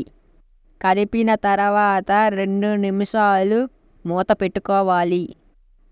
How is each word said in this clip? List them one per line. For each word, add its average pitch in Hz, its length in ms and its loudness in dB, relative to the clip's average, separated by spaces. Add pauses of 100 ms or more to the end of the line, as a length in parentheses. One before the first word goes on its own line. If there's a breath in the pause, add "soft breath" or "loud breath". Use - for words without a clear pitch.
(840)
కలిపిన 214 460 0 (180)
తర్వాత 202 600 0 (300)
రెండు 202 300 -2 (160)
నిమిషాలు 202 760 0 (440)
మూత 175 240 -2 (120)
పెట్టుకోవాలి. 185 840 0 (680)